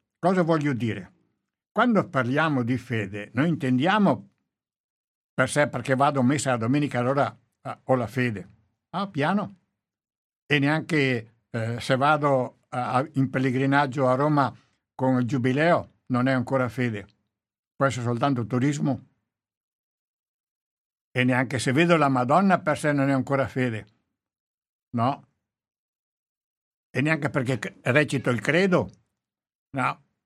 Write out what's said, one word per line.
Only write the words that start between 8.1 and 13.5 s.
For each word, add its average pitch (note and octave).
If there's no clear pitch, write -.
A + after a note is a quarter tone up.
Ah, G3
piano. F#3+
E D3
neanche, C#3
eh, A#2
se C3+
vado C#3+
a, B2
a, C#3
in C3+
pellegrinaggio C3+